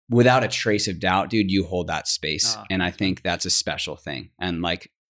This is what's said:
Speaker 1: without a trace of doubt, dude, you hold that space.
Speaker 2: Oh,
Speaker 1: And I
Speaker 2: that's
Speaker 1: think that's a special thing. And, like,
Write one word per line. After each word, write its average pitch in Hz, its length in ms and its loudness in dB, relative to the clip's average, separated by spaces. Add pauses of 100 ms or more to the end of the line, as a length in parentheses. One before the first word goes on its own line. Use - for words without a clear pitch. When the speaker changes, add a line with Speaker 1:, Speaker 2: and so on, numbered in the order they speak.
Speaker 1:
without 120 360 6
a - 40 -2
trace 104 400 0
of 87 120 -6
doubt, 92 280 2
dude, 101 220 2
you 95 140 4
hold 87 240 -4
that 80 200 -4
space. - 480 -2
Speaker 2:
Oh, 104 140 -14
Speaker 1:
And 95 120 0
I 87 40 0
Speaker 2:
that's 87 120 -4
Speaker 1:
think 95 240 -2
that's 87 220 -4
a 90 60 -4
special - 460 -4
thing. - 420 -12
And, 87 240 -4
like, 87 280 -4 (200)